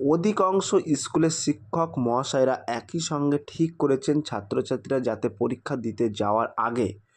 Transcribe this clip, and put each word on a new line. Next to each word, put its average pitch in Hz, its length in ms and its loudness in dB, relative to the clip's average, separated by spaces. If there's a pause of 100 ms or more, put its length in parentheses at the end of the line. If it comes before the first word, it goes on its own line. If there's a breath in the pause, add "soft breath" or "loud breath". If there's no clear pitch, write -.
অধিকাংশ 190 640 2 (200)
স্কুলের 160 340 0
শিক্ষক 165 680 -2
মহাশয়রা 127 680 2
একই 117 320 -4
সঙ্গে 143 380 0 (100)
ঠিক 165 300 -2
করেছেন 147 440 2
ছাত্রছাত্রীরা 127 800 -4
যাতে 117 300 -2
পরীক্ষা 120 460 -2
দিতে 113 340 -2
যাওয়ার 107 380 2 (100)
আগে 113 420 -2 (180 soft breath)